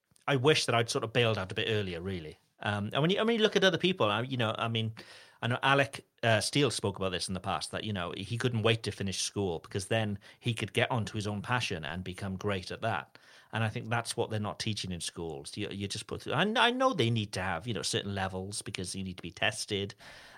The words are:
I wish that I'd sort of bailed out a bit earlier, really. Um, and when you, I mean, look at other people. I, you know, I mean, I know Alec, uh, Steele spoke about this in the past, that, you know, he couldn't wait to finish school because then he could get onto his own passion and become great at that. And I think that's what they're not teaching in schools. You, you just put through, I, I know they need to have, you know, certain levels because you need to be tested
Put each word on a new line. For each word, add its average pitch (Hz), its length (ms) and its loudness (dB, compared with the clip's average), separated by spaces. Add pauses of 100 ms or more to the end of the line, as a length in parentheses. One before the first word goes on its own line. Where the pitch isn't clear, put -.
(260)
I 143 100 4
wish 139 300 6
that 117 80 2
I'd 117 160 4
sort 120 140 0
of 107 80 -6
bailed 113 260 4
out 92 140 -4
a - 20 -8
bit 107 160 -2
earlier, 95 300 0
really. 92 360 -6 (280)
Um, 104 280 -2
and - 80 2
when 160 100 4
you, 202 100 2
I 220 40 2
mean, 226 160 2
look 208 140 4
at 190 80 4
other 185 160 6
people. 180 320 4
I, 107 120 2
you 131 140 -4
know, 110 220 2
I 113 100 0
mean, 113 240 0 (480)
I 113 60 -2
know 120 160 0
Alec, 139 420 4 (200)
uh, 110 160 6
Steele 135 320 4
spoke 95 260 -2
about 95 140 0
this 87 160 -2
in 98 60 -2
the 87 60 -4
past, 90 300 -4
that, 90 140 -6
you 107 80 -4
know, 87 240 -4
he 117 200 -6
couldn't 120 260 2
wait 113 200 6
to 104 80 -4
finish 98 320 -4
school 92 380 -2
because - 260 -6
then 104 320 0 (220)
he 120 120 -2
could 110 220 -4
get 117 160 4
onto 110 240 -2
his 104 140 -4
own 104 140 -4
passion 101 420 -2
and 82 200 -6
become 95 320 -6
great 95 360 -4
at 87 100 -10
that. 101 340 -4 (360)
And 110 120 0
I 110 40 2
think 110 200 -6
that's 117 280 -2
what - 140 0
they're 107 100 -2
not 101 180 -4
teaching 101 320 -4
in 87 100 -4
schools. 78 560 -8
You, 104 140 -4
you 101 160 -6
just - 220 -8
put - 140 -8
through, 101 120 -4
I, 143 80 2 (140)
I 240 160 6
know 262 200 2
they 120 160 4
need 113 260 2
to 98 60 -2
have, 90 280 -2
you 117 40 -2
know, 87 100 -4
certain 101 340 -2
levels 95 460 -4
because 95 340 -6
you 95 80 -4
need 92 120 -6
to - 60 -16
be 87 80 -8
tested 101 640 -2 (440)